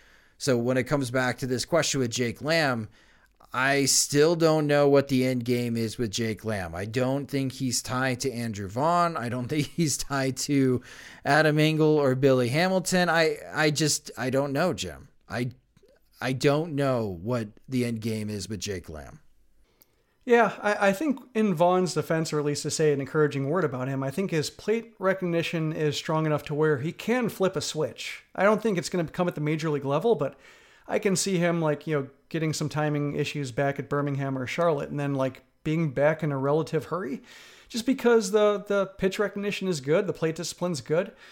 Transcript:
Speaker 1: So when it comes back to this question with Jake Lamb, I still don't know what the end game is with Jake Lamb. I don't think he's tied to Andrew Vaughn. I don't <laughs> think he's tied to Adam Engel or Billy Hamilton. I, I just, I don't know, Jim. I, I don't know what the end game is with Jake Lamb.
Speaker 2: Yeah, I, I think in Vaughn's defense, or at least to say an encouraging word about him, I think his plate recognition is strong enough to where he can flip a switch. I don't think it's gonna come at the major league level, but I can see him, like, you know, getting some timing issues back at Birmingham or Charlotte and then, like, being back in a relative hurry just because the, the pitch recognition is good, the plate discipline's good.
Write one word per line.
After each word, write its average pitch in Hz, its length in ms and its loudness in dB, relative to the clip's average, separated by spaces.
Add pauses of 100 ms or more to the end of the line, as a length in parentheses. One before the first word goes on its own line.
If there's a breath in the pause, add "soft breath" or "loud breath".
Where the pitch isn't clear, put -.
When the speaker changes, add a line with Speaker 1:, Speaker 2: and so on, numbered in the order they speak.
(380 soft breath)
Speaker 1:
So 127 200 2
when 123 200 2
it 127 60 0
comes 135 280 -2
back 127 280 0
to 135 80 -6
this 120 180 -2
question 151 340 0
with 120 120 0
Jake 117 300 -4
Lamb, 139 480 0 (640 soft breath)
I 139 340 2
still 147 500 4
don't 156 320 4
know 143 220 6
what 139 180 6
the 127 180 2
end 127 180 0
game 120 320 0
is 113 220 -2
with 117 140 -2
Jake 110 340 -4
Lamb. 92 300 -4
I 95 100 -6
don't 127 400 -2
think 135 260 -2
he's 127 300 -4
tied 127 400 -2
to 135 100 -2
Andrew 113 360 -6
Vaughn. 165 500 0
I 120 120 -6
don't 123 180 -6
<laughs> - 20 -10
think 151 180 0
he's 156 300 -2
tied 135 400 -4
to 131 440 2 (440 loud breath)
Adam 151 320 4
Engel 156 400 4
or 139 180 4
Billy 131 340 4
Hamilton. 180 600 2
I, 160 280 2 (140)
I 151 200 2
just, 147 460 -2
I 123 120 -2
don't 135 240 0
know, 160 200 0
Jim. 90 360 -10 (180)
I, 120 240 -4 (720)
I 131 120 -2
don't 143 420 2
know 120 460 -2
what 113 260 -4 (200)
the 127 180 0
end 117 160 -4
game 110 280 -4
is 101 180 -8
with 101 120 -8
Jake 95 280 -8
Lamb. 73 320 -16 (1080)
Speaker 2:
Yeah, 233 360 4
I, 208 280 2
I 196 40 2
think 302 260 0 (140)
in 214 220 2
Vaughn's 175 400 4
defense, 160 360 -2
or 151 60 0
at 147 80 0
least 147 160 -2
to 156 80 -4
say 151 240 2
an 139 80 -2
encouraging 139 480 0
word 175 140 0
about 127 240 -2
him, 135 160 -2
I 135 80 -4
think 196 180 -4
his 156 220 -2
plate 226 480 -4
recognition 170 720 0
is 151 240 0
strong 156 300 0
enough 151 160 0
to 151 100 -6
where 151 240 2
he 151 140 -4
can 233 380 -2
flip 190 260 0
a 147 60 -2
switch. - 640 -6 (100)
I 180 80 0
don't 208 180 4
think 208 160 0
it's 175 120 -4
gonna 175 160 -2
come 175 220 -2
at 175 60 -4
the - 80 -6
major 156 300 -2
league 139 140 -4
level, 156 280 2
but 143 220 -2 (520 soft breath)
I - 120 0
can 196 160 2
see 190 220 0
him, 170 240 2
like, 151 260 0
you 151 120 0
know, 135 80 -6 (220)
getting 156 240 -2
some 151 160 -4
timing 147 460 -2
issues 143 360 -4
back 139 280 -2
at 135 100 -10
Birmingham 139 480 -2
or 131 80 -6
Charlotte 156 440 0
and 147 100 -6
then, 143 160 -2
like, 131 280 -2 (200)
being 156 280 0
back 147 300 2
in 151 100 -2
a 139 60 -2
relative 151 480 0
hurry 214 360 -6 (460 loud breath)
just 226 180 -6
because 233 460 4
the, 208 360 4
the 196 200 0 (100)
pitch 190 220 -2
recognition 202 480 -4
is 165 140 -2
good, 160 240 2
the 170 80 -4
plate 160 220 -2
discipline's 175 460 -6
good. 185 300 -2 (200 loud breath)